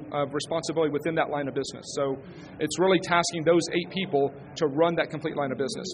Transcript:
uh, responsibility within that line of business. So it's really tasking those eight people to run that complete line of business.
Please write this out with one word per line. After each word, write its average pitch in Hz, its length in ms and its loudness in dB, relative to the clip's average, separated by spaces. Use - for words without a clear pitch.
uh, 143 140 2
responsibility 151 640 0
within 156 240 0
that 160 120 2
line 143 200 -2
of 127 60 -6
business. 131 320 -6
So 139 200 0
it's 151 180 -2
really 185 220 6
tasking 170 420 2
those 165 300 6
eight 175 180 -2
people 147 420 0
to 160 140 2
run 165 260 4
that 156 160 0
complete - 240 -6
line 143 160 -2
of 123 80 -4
business. 135 360 -4